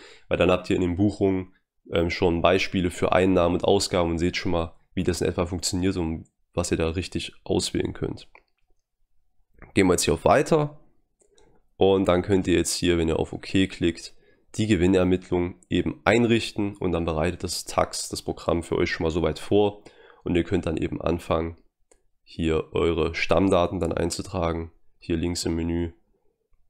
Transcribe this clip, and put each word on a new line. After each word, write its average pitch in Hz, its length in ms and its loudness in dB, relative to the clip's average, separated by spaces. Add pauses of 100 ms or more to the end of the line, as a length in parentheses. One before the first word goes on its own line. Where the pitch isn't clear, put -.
(280)
Weil - 120 -2
dann 87 100 4
habt 90 220 0
ihr 95 40 2
in 90 60 0
den 90 140 0
Buchungen, 98 560 0 (400)
ähm, 85 180 0
schon 85 320 0
Beispiele 90 480 2
für - 220 -2
Einnahmen 90 420 4
und 87 100 -2
Ausgaben 92 460 2
und 82 80 -2
seht 87 200 -2
schon - 140 -2
mal, 85 220 -2 (220)
wie 92 80 -2
das 87 180 -2
in 87 60 0
etwa 90 180 -2
funktioniert 90 520 -2
und 80 280 -4 (300)
was 87 160 -2
ihr 87 60 0
da 80 120 0
richtig 85 440 -6 (100)
auswählen - 500 -2
könnt. - 340 -8 (1500)
Gehen 98 100 4
wir 90 80 6
jetzt - 120 2
hier 82 100 2
auf - 100 -2
Weiter 147 540 4 (960)
und 95 300 4
dann 90 160 4
könnt 92 240 0
ihr 90 80 2
jetzt - 180 0
hier, 87 240 0
wenn 82 100 0
ihr 80 120 0
auf - 140 -4
OK - 360 0
klickt, - 460 -4 (400)
die 110 100 0
Gewinnermittlung 92 920 2 (100)
eben 87 360 -2
einrichten 110 720 0
und 92 160 -4
dann 85 140 -2
bereitet 85 380 -2
das - 220 -8
Tax, - 440 -4
das - 140 -10
Programm 82 400 -4
für - 140 -4
euch 85 120 0
schon - 140 -6
mal 80 80 0
soweit 80 260 -2
vor 101 460 0 (400)
und 90 120 -2
ihr 85 80 2
könnt 87 220 -2
dann 80 120 -2
eben - 220 -4
anfangen, 82 560 -2 (680)
hier - 500 -2
eure 80 400 0
Stammdaten 90 680 2
dann 82 140 -2
einzutragen, 85 800 -4 (260)
hier 85 200 -4
links 87 280 -4
im 85 80 -2
Menü 85 400 -2 (760)